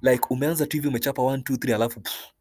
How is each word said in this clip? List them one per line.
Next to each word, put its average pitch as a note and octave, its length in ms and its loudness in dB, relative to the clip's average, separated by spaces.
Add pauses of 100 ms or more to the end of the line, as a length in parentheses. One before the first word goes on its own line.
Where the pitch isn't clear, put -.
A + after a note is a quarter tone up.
Like, B2+ 280 2
umeanza D3+ 360 2
tu D3+ 160 -4
hivi, C#3+ 80 0
umechapa C3 340 0
one, C3+ 200 0
two, C3 140 -2
three, A#2+ 160 0
alafu, A2+ 300 0
pff. - 380 -10